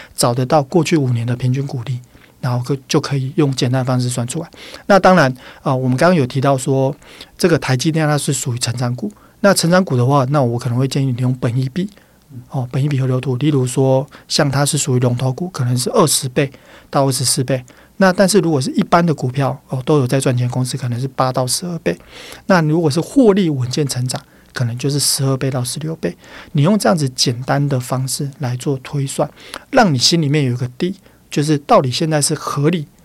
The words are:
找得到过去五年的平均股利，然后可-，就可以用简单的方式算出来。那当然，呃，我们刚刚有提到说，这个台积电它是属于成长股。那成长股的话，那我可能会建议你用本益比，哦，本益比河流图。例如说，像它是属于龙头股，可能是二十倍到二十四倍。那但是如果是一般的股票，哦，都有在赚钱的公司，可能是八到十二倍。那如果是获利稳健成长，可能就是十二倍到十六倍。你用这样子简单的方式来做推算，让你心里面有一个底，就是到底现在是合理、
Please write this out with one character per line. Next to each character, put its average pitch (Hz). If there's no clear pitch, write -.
找 123
得 127
到 156
过 160
去 165
五 139
年 117
的 120
平 123
均 139
股 139
利， 123
然 127
后 123
可-， 139
就 165
可 -
以 131
用 143
简 127
单 131
的 131
方 127
式 123
算 123
出 160
来。 -
那 196
当 185
然， 135
呃， 143
我 127
们 127
刚 165
刚 185
有 139
提 135
到 139
说， 135
这 185
个 160
台 131
积 139
电 156
它 147
是 143
属 135
于 120
成 120
长 123
股。 208
那 202
成 170
长 185
股 156
的 123
话， 147
那 147
我 120
可 120
能 120
会 135
建 135
议 135
你 123
用 127
本 123
益 131
比， 180
哦， 127
本 135
益 147
比 143
河 135
流 127
图。 127
例 143
如 131
说， 131
像 143
它 139
是 143
属 139
于 127
龙 123
头 131
股， 175
可 -
能 123
是 123
二 170
十 139
倍 139
到 143
二 139
十 131
四 135
倍。 127
那 190
但 190
是 202
如 165
果 151
是 156
一 262
般 170
的 160
股 139
票， 131
哦， 131
都 156
有 131
在 139
赚 135
钱 123
的 123
公 127
司， 127
可 127
能 120
是 131
八 131
到 127
十 127
二 175
倍。 175
那 185
如 156
果 160
是 139
获 214
利 190
稳 127
健 147
成 127
长， 127
可 -
能 120
就 139
是 143
十 -
二 135
倍 131
到 131
十 -
六 156
倍。 175
你 143
用 196
这 214
样 202
子 147
简 127
单 143
的 139
方 131
式 139
来 127
做 135
推 139
算， 143
让 226
你 131
心 170
里 143
面 147
有 123
一 -
个 123
底， 180
就 151
是 151
到 202
底 131
现 156
在 151
是 147
合 143
理、 170